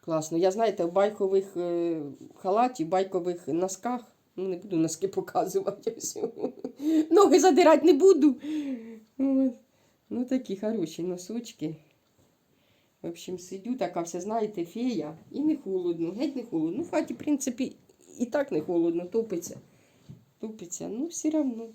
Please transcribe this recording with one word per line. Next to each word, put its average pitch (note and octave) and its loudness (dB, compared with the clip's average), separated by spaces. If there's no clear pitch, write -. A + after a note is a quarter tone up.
Класно. D#3+ -2
Я, F#3 4
знаєте, G#3 0
в E3+ -2
байкових, G3 2
е, E3+ -2
халаті, A3 0
в D#3+ -10
байкових F3+ -2
носках. F#3 -4
Ну, F#3 -6
не F#3 -4
буду F#3 -6
носки D#3+ 0
показувати. F#3+ -4
<laughs> D#4 -2
Ноги E4 8
задирати D#4 8
не F4 10
буду. D4 8
От. C4+ 2
Ну, A#3 -4
такі B3+ -2
хороші F#3+ -4
носочки. F3+ -8
В E3 -8
общем, F3 -10
сидю, F#3+ -8
така F3 -4
вся, F3 -8
знаєте, G#3 -4
фея. E3+ -4
І - -8
не D4+ 2
холодно, F3 -4
геть C4+ -4
не A#3+ -6
холодно. E3 -2
Ну, C#4+ -4
в E4+ -8
хаті, D#4 -2
в - -18
принципі, C4+ -2
і A#3+ 0
так C4+ -2
не D#3+ 0
холодно, E3+ 0
топиться. F3+ -4
Топиться, F#3+ -12
ну, A3+ -6
все D#4 -4
равно. B3 -2